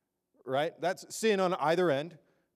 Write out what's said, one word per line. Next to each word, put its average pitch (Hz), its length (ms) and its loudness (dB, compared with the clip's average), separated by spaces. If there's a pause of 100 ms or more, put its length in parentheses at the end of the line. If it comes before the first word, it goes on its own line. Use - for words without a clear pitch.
(440)
Right? 139 340 -2
That's 170 380 -6
sin 214 240 0
on 180 140 2
either 170 360 2
end, 151 280 -2 (380)